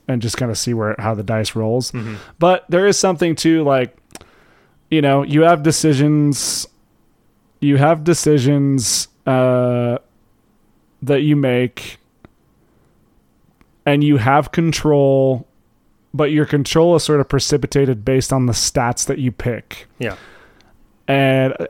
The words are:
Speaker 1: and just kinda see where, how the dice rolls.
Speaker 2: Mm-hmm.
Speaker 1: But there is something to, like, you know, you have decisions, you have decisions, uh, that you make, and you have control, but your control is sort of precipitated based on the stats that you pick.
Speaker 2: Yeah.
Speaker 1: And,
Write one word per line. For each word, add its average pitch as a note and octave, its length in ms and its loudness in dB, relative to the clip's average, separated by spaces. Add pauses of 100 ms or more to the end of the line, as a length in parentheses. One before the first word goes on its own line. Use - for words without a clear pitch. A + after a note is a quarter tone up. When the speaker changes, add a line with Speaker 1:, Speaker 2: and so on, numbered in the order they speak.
Speaker 1:
and B2 160 -4
just A2+ 140 -6
kinda A#2 180 -4
see A#2+ 200 -4
where, G#2+ 260 -2
how A2 140 -2
the G#2 100 -6
dice A2 320 -4
rolls. A2+ 340 -2
Speaker 2:
Mm-hmm. A2+ 240 -10 (240)
Speaker 1:
But F3 300 2
there F3 180 2
is G3 100 2
something F3 400 0
to, D#3+ 280 2
like, C3 320 0 (960)
you D#3 100 2
know, C#3 220 2
you D3 180 2
have D#3+ 220 4
decisions, D3+ 1040 0 (920)
you C#3+ 180 2
have D#3 260 2
decisions, C#3 1040 0 (180)
uh, B2 720 0 (1040)
that C3+ 180 0
you D3 160 2
make, B2 640 -2 (1900)
and C#3+ 180 0
you D3 140 2
have C3+ 360 0
control, C#3 920 0 (680)
but D3 160 0
your D3+ 160 2
control E3 500 2
is D3+ 60 0
sort D3 180 0
of C3 80 -2
precipitated C3+ 800 -2
based C3 260 0
on C3 140 0
the A#2 80 0
stats A#2+ 520 -4
that C3+ 120 -4
you C3 120 -2
pick. - 560 -10 (120)
Speaker 2:
Yeah. G#2+ 180 -8 (880)
Speaker 1:
And, C3+ 480 0 (160)